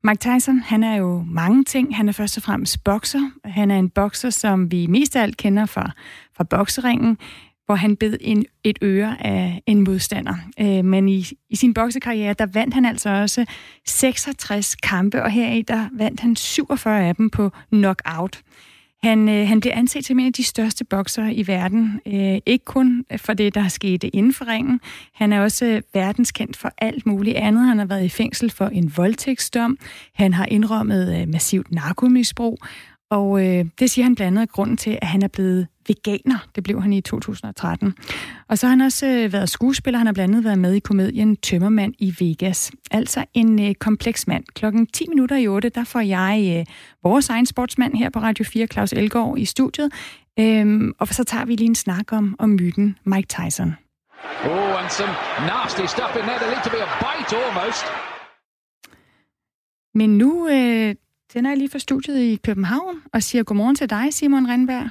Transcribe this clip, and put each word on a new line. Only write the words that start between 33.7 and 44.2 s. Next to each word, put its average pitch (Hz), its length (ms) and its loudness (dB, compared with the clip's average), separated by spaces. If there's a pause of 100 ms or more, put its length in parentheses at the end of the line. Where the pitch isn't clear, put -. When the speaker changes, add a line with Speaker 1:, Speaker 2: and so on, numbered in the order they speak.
Speaker 1:
det 254 120 4
siger 247 140 2
han 247 100 6
blandt 202 120 -2 (120)
andet 226 40 2
er 233 100 -4
grunden 226 240 -2
til, - 260 -4
at 175 60 -4
han 196 140 2
er 196 60 0
blevet 185 380 0 (220)
veganer. 214 500 -2 (160)
Det 196 100 -6
blev 202 180 -2
han 202 100 2
i 196 80 2
to - 200 -6
tusind 214 280 -10
og 196 80 -12
tretten. 185 380 -2 (540)
Og 214 100 0
så 254 80 0
har 247 40 4
han 262 100 6
også, 269 260 0
øh, 233 260 0
været 196 160 0
skuespiller. 254 500 0
Han 233 80 4
har 214 80 0
blandt 190 180 2
andet 226 120 2
været 202 140 2
med 180 160 2
i 202 40 2
komedien 208 580 2
Tømmermand 202 640 0
i 185 220 -2
Vegas. 175 500 -2 (200)
Altså - 340 -2 (100)
en, 220 340 4
øh, 196 60 0
kompleks - 520 -2